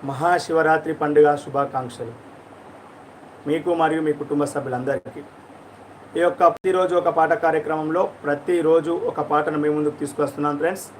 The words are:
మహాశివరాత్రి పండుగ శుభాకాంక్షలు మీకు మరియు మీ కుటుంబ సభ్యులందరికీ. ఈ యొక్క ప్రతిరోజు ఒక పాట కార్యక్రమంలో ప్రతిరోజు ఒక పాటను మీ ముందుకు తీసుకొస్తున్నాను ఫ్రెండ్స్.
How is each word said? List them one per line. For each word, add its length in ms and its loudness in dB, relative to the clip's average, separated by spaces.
మహాశివరాత్రి 880 0
పండుగ 420 4
శుభాకాంక్షలు 760 -6
మీకు 280 0
మరియు 280 2
మీ 100 0
కుటుంబ 320 -2
సభ్యులందరికీ. 800 -6
ఈ 40 -2
యొక్క 260 2
ప్రతిరోజు 500 2
ఒక 120 2
పాట 240 2
కార్యక్రమంలో 800 0
ప్రతిరోజు 640 2
ఒక 300 -2
పాటను 380 0
మీ 100 0
ముందుకు 280 0
తీసుకొస్తున్నాను 640 -2
ఫ్రెండ్స్. 300 -4